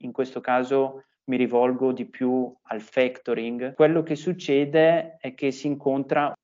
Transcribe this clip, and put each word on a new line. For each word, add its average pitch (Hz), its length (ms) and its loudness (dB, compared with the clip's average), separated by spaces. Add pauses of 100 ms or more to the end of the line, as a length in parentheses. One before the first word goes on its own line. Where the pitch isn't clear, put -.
in 123 100 -12
questo 127 280 -4
caso 135 680 0 (180)
mi 127 140 -2
rivolgo 127 540 2
di 127 140 -6
più 127 460 -2 (120)
al 110 180 -8
factoring, 123 920 -4
quello 156 280 4
che 156 140 -4
succede 160 1040 2
è 131 140 -10
che 139 180 -2
si 131 160 -8
incontra 143 680 -2 (100)